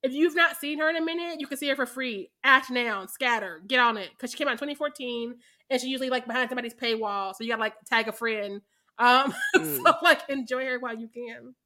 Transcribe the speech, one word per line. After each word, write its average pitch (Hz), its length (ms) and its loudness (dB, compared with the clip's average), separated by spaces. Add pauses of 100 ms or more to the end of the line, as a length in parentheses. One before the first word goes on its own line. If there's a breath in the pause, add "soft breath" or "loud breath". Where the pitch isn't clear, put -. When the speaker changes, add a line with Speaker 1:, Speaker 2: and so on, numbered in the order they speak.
Speaker 1:
If 262 100 0
you've 302 220 2
not 330 220 4
seen 302 240 -6
her 311 100 4
in 330 60 -2
a 320 40 -2
minute, 330 400 -4
you 277 60 -6
can 277 100 -8
see 285 120 -4
her 269 80 0
for 262 100 -2
free. 247 440 -6 (140)
Act 262 260 6
now, 226 360 -2
scatter, 208 600 -4
get 254 140 0
on 233 160 4
it. 190 220 -8
'Cause 247 140 -10
she - 40 -10
came 277 120 -2
out 247 40 0
in 226 60 -4
twenty 285 160 -6
fourteen, 247 640 -6 (340 soft breath)
and 254 100 2
she 254 80 -6
usually, 262 220 -2
like, 247 160 -2
behind 240 240 -2
somebody's 240 240 -6
paywall. 208 600 -2
So 226 100 -10
you 226 60 -4
gotta, 226 120 -2
like, 214 120 -2 (120)
tag 226 220 2
a 208 40 -6
friend. 208 480 -4 (380)
Um, 247 340 6 (120)
<laughs> - 120 2
Speaker 2:
Mm. 302 280 2
Speaker 1:
so, 330 180 10
like, 330 260 6
enjoy 254 380 -4
her 254 140 -4
while 233 180 -8
you 226 100 -12
can. 240 460 -14 (120)